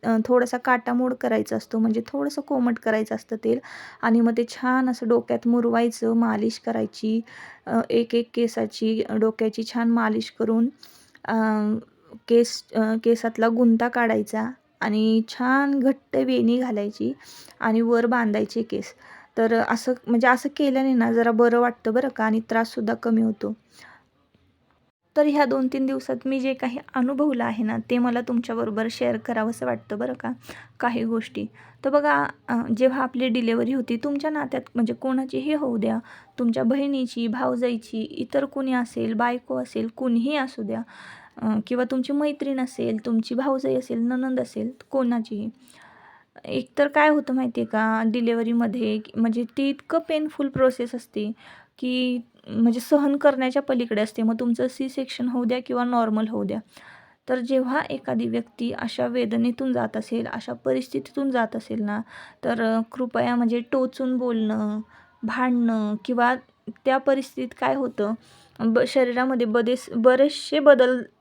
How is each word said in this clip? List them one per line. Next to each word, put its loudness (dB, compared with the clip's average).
अं, 2
थोडासा 2
काटामोड 0
करायचा 0
असतो, -4
म्हणजे 2
थोडंसं -4
कोमट 0
करायचं -2
असतं -8
तेल 2
आणि 4
मग 4
ते 2
छान 0
असं -4
डोक्यात 0
मुरवायचं, 2
मालिश 0
करायची, -2
अं, 0
एक 2
एक 0
केसाची, -2
डोक्याची 0
छान 0
मालिश 0
करून, 2
अं, 0
केस, 4
अं, 0
केसातला 2
गुंता 4
काढायचा -2
आणि 4
छान 2
घट्ट 0
वेणी 2
घालायची -2
आणि 2
वर 4
बांधायचे 0
केस. -6
तर 4
असं, 0
म्हणजे 4
असं 2
केल्याने 2
ना 4
जरा 4
बरं 4
वाटतं 0
बरं 2
का -4
आणि 2
त्राससुद्धा 0
कमी 0
होतो. -2
तर 6
ह्या 4
दोन 0
तीन 0
दिवसात -4
मी -2
जे 0
काही -6
अनुभवलं 0
आहे -2
ना, -2
ते 2
मला 2
तुमच्याबरोबर -2
शेअर -2
करावंसं -4
वाटतं -4
बरं -4
का, -6
काही 0
गोष्टी. -4
तर 0
बघा, 2
अ, 0
जेव्हा 2
आपली -2
डिलिव्हरी 2
होती, -2
तुमच्या -2
नात्यात -4
म्हणजे 0
कोणाचीही -2
होऊ -2
द्या, 0
तुमच्या 0
बहिणीची, 0
भावजाईची, -2
इतर -4
कोणी -4
असेल, -2
बायको -2
असेल, -4
कोणीही 0
असू -4
द्या, -6
अ, 0
किंवा 0
तुमची -2
मैत्रीण -2
असेल, -4
तुमची -2
भावजाई 0
असेल, -4
नणंद -2
असेल, -6
कोणाचीही. -2
एकतर -2
काय 4
होतं 2
माहिती -2
आहे -2
का, 0
डिलिव्हरीमध्ये 0
की-, -8
म्हणजे 0
ती 0
इतकं -4
पेनफुल -2
प्रोसेस 0
असते -6
की -2
म्हणजे 2
सहन 4
करण्याच्या 2
पलीकडे 0
असते. -4
मग 2
तुमचं 0
सी -8
सेक्शन -6
होऊ -2
द्या 0
किंवा -2
नॉर्मल 0
होऊ -2
द्या. -4
तर 0
जेव्हा 0
एखादी -4
व्यक्ती -4
अशा -4
वेदनेतून -2
जात -2
असेल, -4
अशा -10
परिस्थितीतून -4
जात -2
असेल -6
ना, -4
तर, -2
अ, 0
कृपया -2
म्हणजे 0
टोचून -2
बोलणं, -2
भांडणं 0
किंवा 2
त्या 0
परिस्थितीत -2
काय 0
होतं, -2
ब-, 4
शरीरामध्ये 2
बदेस-, 0
बरेचसे 4
बदल 6